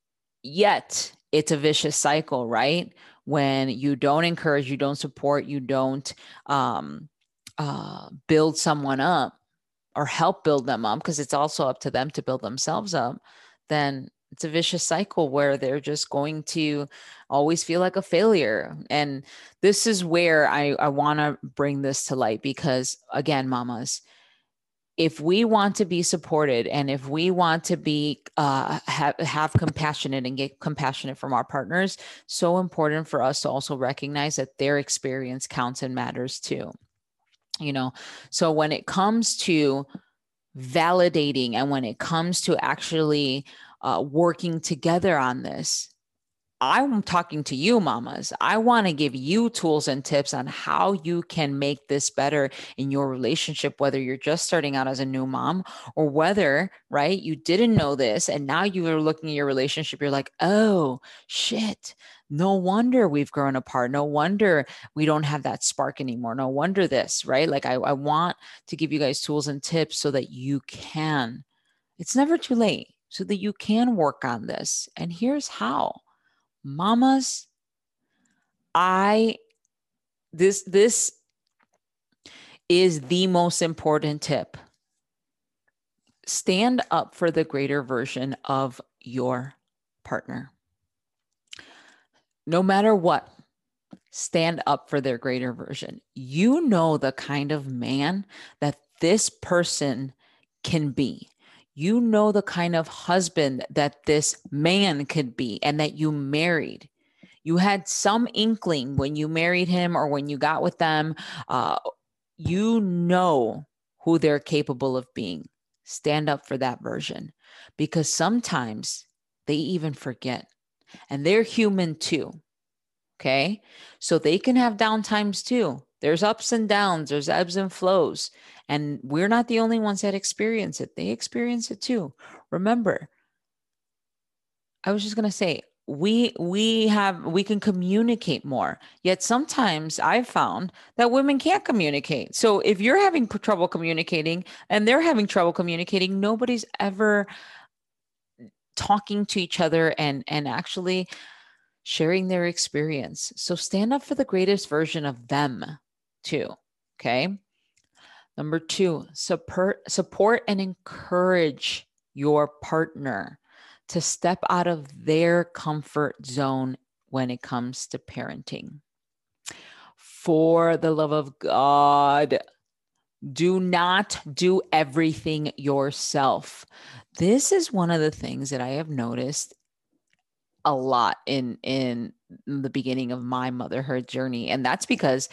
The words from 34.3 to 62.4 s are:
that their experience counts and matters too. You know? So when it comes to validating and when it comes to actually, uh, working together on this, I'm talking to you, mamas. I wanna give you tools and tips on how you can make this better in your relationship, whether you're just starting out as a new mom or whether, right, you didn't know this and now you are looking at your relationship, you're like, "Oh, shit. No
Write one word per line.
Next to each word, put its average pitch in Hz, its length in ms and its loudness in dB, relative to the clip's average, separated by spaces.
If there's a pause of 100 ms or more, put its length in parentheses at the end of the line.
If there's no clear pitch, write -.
that 131 220 -6
their 139 200 2
experience 131 720 -6
counts 127 340 -4
and 127 140 -6
matters 123 420 -6
too. - 320 -8 (880)
You 147 120 -4
know? 131 200 -4 (380)
So 170 200 2
when 156 220 2
it - 140 -4
comes 214 520 2
to 143 480 2 (720)
validating 147 960 2
and 135 160 0
when 135 140 0
it 107 140 -8
comes 170 440 -2
to 165 220 2
actually, 143 800 0 (380)
uh, 101 220 0
working 165 560 0
together 170 560 0
on 127 260 0
this, - 460 -6 (760)
I'm 214 400 2
talking 170 420 -2
to 143 120 -6
you, 208 240 4
mamas. 120 580 -4
I 196 200 2
wanna 226 340 4
give 143 220 -2
you 175 340 0
tools 156 400 0
and 139 160 -4
tips 143 300 0
on 131 120 -4
how 151 460 0
you 170 300 -2
can 143 360 -2
make 139 300 -4
this 143 220 0
better 139 400 0 (260)
in 139 140 -4
your 139 180 0
relationship, 135 720 -2
whether 139 180 2
you're 131 200 -4
just 151 260 -2
starting 147 320 -2
out 131 100 0
as 131 140 -4
a 135 60 -2
new 131 200 -4
mom 131 380 -2 (320)
or 151 140 2
whether, 160 600 2 (200)
right, 151 280 2
you 160 160 -6
didn't 202 420 4
know 143 180 2
this 127 340 0
and 143 180 -4
now 156 180 0
you 185 240 -2
are 160 120 2
looking 156 300 0
at 151 40 -4
your 143 120 0
relationship, 139 560 -2
you're 143 80 0
like, 139 300 -2
"Oh, 185 600 4 (280)
shit. - 640 -4 (340)
No 170 240 0